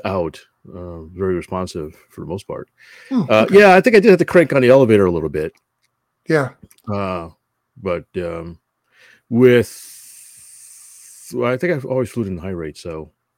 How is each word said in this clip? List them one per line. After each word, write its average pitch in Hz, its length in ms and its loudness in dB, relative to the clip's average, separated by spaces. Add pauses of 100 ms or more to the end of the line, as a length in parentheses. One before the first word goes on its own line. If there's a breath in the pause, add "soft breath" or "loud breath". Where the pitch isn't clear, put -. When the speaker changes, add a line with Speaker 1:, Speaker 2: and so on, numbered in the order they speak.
Speaker 1:
out. 92 360 -8 (260)
Uh, 87 360 -18
very 90 320 -8
responsive 87 600 -10 (140)
for - 120 -20
the 76 60 -16
most 92 200 -12
part. - 220 -14 (400 loud breath)
Speaker 2:
Hmm, 247 200 -2
Speaker 1:
Uh, 110 140 4
Speaker 2:
okay. 190 160 4
Speaker 1:
yeah, 196 160 8
I 185 60 6
think 220 140 4
I 208 40 6
did 185 100 4
have 180 100 6
to 180 60 0
crank 165 280 2
on 139 80 2
the 123 80 4
elevator 113 360 6
a 90 60 0
little 80 180 -4
bit. 76 240 -8 (720)
Speaker 2:
Yeah. 143 240 -2 (400)
Speaker 1:
Uh, 92 380 -6 (460)
but, 87 300 -8 (120)
um, 85 420 -10 (680 soft breath)
with, 120 400 4 (1600)
well, 120 180 -4
I 131 60 -4
think 175 160 -4
I've 135 120 -10
always 131 240 -6
flew 120 140 -6
it 98 40 -8
in 92 100 -10
high 90 120 -12
rate, 82 280 -12
so, 78 340 -14 (260)